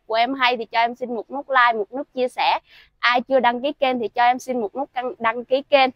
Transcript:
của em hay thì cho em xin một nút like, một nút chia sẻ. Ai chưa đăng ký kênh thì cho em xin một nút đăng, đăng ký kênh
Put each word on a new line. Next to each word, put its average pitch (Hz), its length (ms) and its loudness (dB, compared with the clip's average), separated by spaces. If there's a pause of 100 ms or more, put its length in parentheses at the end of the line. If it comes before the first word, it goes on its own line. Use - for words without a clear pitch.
của 220 80 -4
em 240 200 0
hay 254 220 2
thì 226 80 -8
cho 226 160 -2
em 233 140 0
xin 247 200 -8
một 214 160 -8
nút 277 200 -10
like, 240 280 4
một 208 140 -6
nút 269 220 -8
chia 254 140 -2
sẻ. 185 300 0 (400)
Ai 247 220 2
chưa 262 200 0
đăng 240 220 2
ký 294 100 -4
kênh 254 260 -2
thì 214 100 -4
cho 240 160 0
em 254 140 2
xin 247 220 -6
một 202 160 -6
nút 277 180 -6
đăng, 247 240 -6
đăng 233 260 -4
ký 262 180 0
kênh 269 340 4